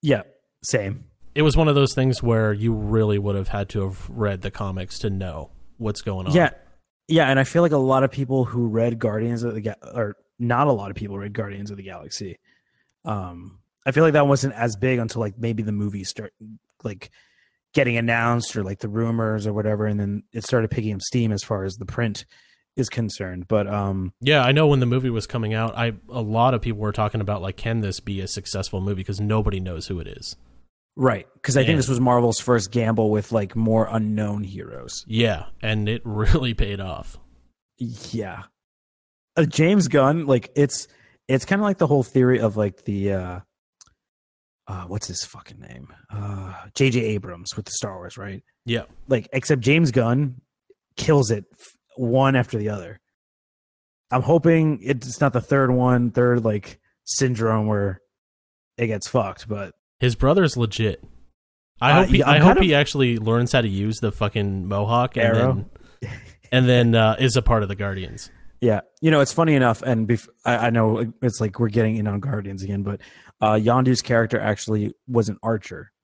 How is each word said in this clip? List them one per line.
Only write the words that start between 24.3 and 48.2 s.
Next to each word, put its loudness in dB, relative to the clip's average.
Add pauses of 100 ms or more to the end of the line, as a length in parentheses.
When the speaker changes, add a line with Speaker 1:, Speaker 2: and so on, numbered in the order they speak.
Speaker 2:
I 2
know 4
when 4
the 2
movie 0
was -4
coming -4
out, -4
I, -2 (160)
a -6
lot 2
of -4
people -6
were -4
talking -2
about, -4
like, -8
can -4
this -4
be -6
a -8
successful -6
movie? -4
'Cause -8
nobody 0
knows -8
who -8
it -12
is. -14 (640)
Speaker 1:
Right, 0 (160)
'cause 0
I 4
think 2
Speaker 2:
And 2
Speaker 1:
this 0
was 0
Marvel's 4
first 0
gamble 0
with, 0
like, -2
more 2
unknown -2
heroes. -12
Speaker 2:
Yeah, 0 (180)
and -2
it -6
<laughs> -12
really 2
paid -2
off. -10 (600)
Speaker 1:
Yeah. -10 (920)
Uh, 4
James 2
Gunn, 4
like, 0
it's, 0 (400)
it's 2
kinda 0
like 0
the 2
whole 4
theory 4
of, 0
like, -2
the, -2
uh, -6 (1300)
uh, -12
what's -8
his -8
fucking -20
name? -20 (180)
Uh, -10 (200)
J 2
J 0
Abrams -6
with -10
the -8
Star -6
Wars, -16
right? -12 (220)